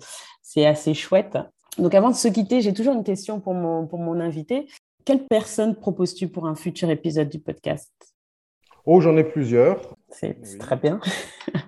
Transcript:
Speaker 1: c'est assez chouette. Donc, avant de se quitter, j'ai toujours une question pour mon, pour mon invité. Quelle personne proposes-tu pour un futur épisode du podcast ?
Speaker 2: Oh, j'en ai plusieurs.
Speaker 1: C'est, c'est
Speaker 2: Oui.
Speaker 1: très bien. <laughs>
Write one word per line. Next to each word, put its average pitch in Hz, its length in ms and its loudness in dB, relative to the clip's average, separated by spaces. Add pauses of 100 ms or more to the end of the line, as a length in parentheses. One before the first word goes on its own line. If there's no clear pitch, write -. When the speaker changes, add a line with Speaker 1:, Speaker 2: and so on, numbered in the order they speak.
(420)
Speaker 1:
c'est - 240 2
assez 151 280 2
chouette. 190 440 0 (420)
Donc, 175 160 2
avant 214 160 6
de - 40 0
se - 120 0
quitter, 226 340 2
j'ai 202 120 2
toujours 226 200 0
une 226 100 -2
question 202 380 -6
pour 185 140 -4
mon, 165 320 -2
pour 170 120 -10
mon 170 200 -4
invité. 165 500 -4 (360)
Quelle 269 200 2
personne 214 500 0
proposes-tu 180 520 -4
pour 165 180 -8
un 156 100 -4
futur 170 340 -4
épisode 151 400 0
du 156 100 -12
podcast ? - 520 -8 (920)
Speaker 2:
Oh, 170 160 8
j'en 160 160 4
ai 156 60 4
plusieurs. 131 720 0 (140)
Speaker 1:
C'est, 101 340 -10
c'est 95 100 -18
Speaker 2:
Oui. 101 60 6
Speaker 1:
très - 180 -2
bien. 151 280 -2
<laughs> 185 40 -2 (580)